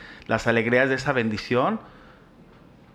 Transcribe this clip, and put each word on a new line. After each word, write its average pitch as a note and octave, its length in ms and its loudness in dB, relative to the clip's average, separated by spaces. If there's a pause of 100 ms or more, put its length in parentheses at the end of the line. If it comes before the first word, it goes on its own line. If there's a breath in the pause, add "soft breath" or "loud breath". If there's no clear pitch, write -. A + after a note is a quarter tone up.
(260 loud breath)
las A2+ 200 -2
alegrías A#2 420 2
de C3+ 60 0
esa C3+ 180 -2
bendición, B2 680 0 (1160 loud breath)